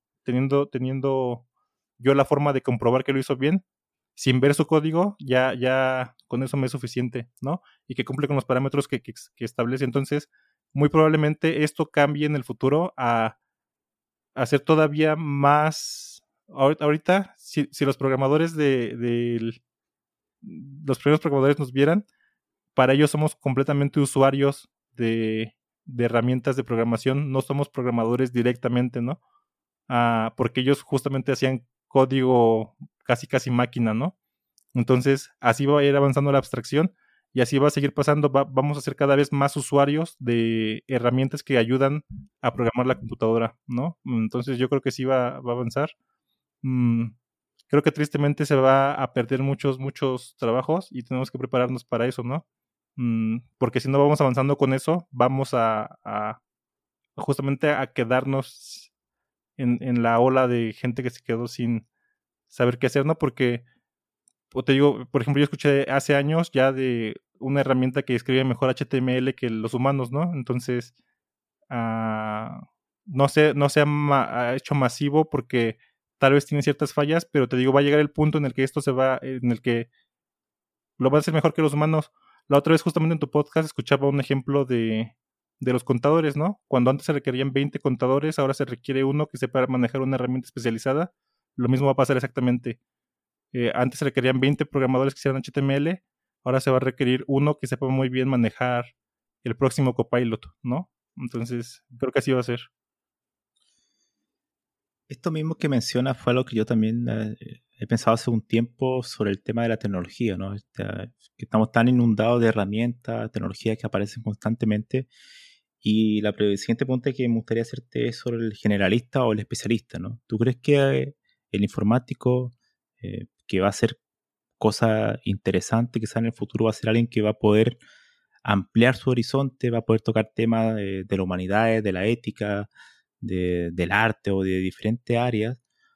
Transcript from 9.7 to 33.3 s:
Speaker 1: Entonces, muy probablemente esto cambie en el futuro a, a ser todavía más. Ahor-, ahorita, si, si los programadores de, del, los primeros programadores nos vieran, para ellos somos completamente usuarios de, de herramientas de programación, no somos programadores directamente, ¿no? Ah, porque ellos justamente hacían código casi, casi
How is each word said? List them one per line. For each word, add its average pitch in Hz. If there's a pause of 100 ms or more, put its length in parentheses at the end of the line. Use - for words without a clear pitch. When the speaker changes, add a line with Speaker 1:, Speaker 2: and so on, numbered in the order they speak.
Speaker 1:
Entonces, 139 (420)
muy 147
probablemente 156
esto 151
cambie 147
en 151
el 135
futuro 151
a, 117 (960)
a 131
ser 139
todavía 156
más. 147 (240)
Ahor-, 139
ahorita, 160
si, -
si -
los 139
programadores 139
de, 131
del, 120 (760)
los 139
primeros 151
programadores 139
nos 131
vieran, 143 (680)
para 131
ellos 147
somos 151
completamente 143
usuarios 139 (240)
de, 113 (300)
de 120
herramientas 120
de 127
programación, 123
no 131
somos 143
programadores 123
directamente, 123
¿no? 127 (640)
Ah, 117
porque 123
ellos 139
justamente 135
hacían 131 (200)
código 127 (280)
casi, -
casi 131